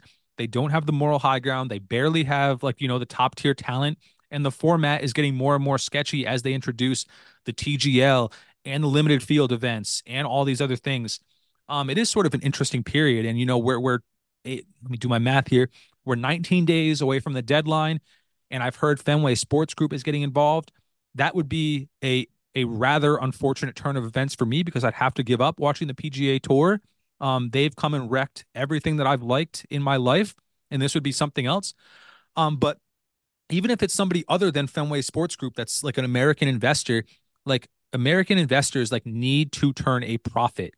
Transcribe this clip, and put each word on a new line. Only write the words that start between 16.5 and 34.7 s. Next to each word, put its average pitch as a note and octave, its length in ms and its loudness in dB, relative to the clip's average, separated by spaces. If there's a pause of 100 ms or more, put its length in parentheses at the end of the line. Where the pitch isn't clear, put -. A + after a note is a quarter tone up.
days D#3 360 2
away C3+ 180 2
from C#3+ 140 -6
the B2+ 80 -4
deadline, D#3 580 2 (520)
and C3 100 -6
I've B2+ 140 -4
heard D3 240 2
Fenway D3 360 2
Sports D3+ 380 0
Group D3+ 200 -2
is C#3 100 -8
getting D3 180 -2
involved. D3 500 2 (440)
That C#3 180 0
would D#3+ 160 -2
be D3+ 380 -2 (160)
a, B2+ 240 0 (260)
a C3 120 0
rather C#3+ 520 2
unfortunate C3 580 -4
turn C#3 220 -4
of B2 60 -4
events C3 320 -4
for B2 100 0
me C3 160 0
because E3 220 -2
I'd A2+ 100 0
have B2+ 220 0
to C3 80 -2
give A2+ 180 2
up D3 180 2
watching D3 280 -2
the C3 80 -8
P D3+ 160 -10
G C#3 180 -2
A C3 100 0
Tour. E3 420 2 (400)
Um, B2+ 280 -2
they've C#3+ 260 0
come D3+ 180 -2
and B2+ 180 -4
wrecked C3 420 -4
everything D3+ 440 -2
that C3+ 100 0
I've C3 160 2
liked C3 480 -2
in C#3+ 100 -4
my C#3 140 2
life, C3+ 400 2 (340)
and C#3 100 -4
this C3+ 140 0
would D#3 100 0
be C#3 80 -2
something C#3+ 360 -4
else. F#3+ 260 -2 (600)
Um, D3+ 220 0
but D3 200 0 (720)
even F#3 220 0
if A#3 100 0
it's G3 120 0
somebody F3+ 340 0
other F3 240 2
than C#3 160 -2
Fenway D3 340 -4